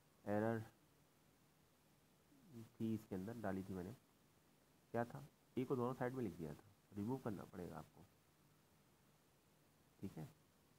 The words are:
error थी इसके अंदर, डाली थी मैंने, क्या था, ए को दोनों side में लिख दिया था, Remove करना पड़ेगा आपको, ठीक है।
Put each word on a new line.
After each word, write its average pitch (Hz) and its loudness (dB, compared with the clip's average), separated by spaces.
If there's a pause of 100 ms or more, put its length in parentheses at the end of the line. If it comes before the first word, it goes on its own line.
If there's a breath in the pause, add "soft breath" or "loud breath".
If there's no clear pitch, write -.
(260)
error 110 6 (2250)
थी 113 4
इसके 107 -4
अंदर, 98 -4
डाली 98 0
थी 98 -6
मैंने, 92 -2 (960)
क्या 117 4
था, 139 -6 (300)
ए 127 4
को 131 4
दोनों 123 4
side 127 2
में 127 0
लिख 85 -2
दिया 76 -4
था, - -16 (220)
Remove 107 0
करना 101 -2
पड़ेगा 85 -6
आपको, - -12 (2000)
ठीक 95 -6
है। 123 -8 (500)